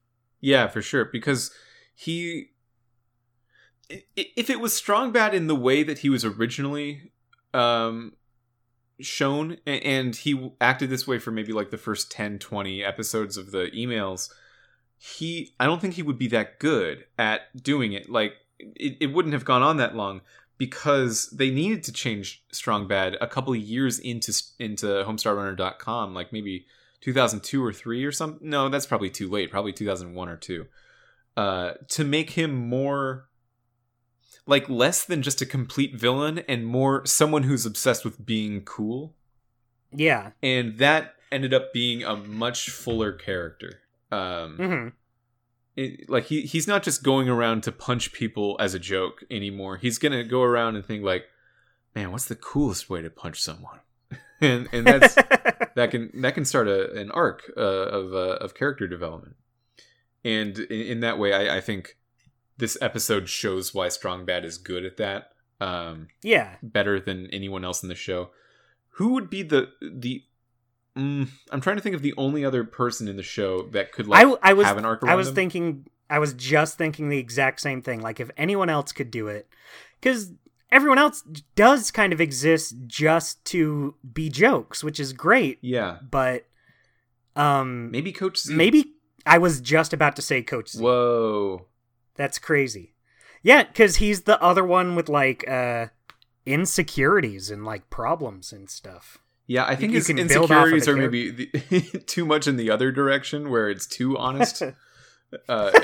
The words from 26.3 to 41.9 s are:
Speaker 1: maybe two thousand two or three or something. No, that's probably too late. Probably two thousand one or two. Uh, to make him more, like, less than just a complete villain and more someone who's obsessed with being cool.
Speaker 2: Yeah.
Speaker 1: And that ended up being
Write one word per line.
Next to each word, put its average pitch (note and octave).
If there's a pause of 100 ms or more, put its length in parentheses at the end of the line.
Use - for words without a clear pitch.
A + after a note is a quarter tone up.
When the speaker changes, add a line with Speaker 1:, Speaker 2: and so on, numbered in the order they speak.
Speaker 1:
maybe G2+ (360)
two C3
thousand A2+
two C3+
or A2
three A#2
or D3
something. D#3
No, C#3
that's C#3
probably G2+
too F#2+
late. F#2
Probably G2+
two G#2
thousand F2+
one F2+
or E2
two. E2+ (680)
Uh, F#2 (160)
to -
make D3+
him D#3+ (160)
more, C3+ (1160)
like, C#3
less C3
than D#3+
just C3+
a C3
complete C3+
villain C3+
and A#2
more C3
someone D3+
who's C3
obsessed A#2
with G#2
being G#2
cool. B2 (760)
Speaker 2:
Yeah. C#3 (120)
Speaker 1:
And B2
that D3 (160)
ended C3+
up C3
being A#2+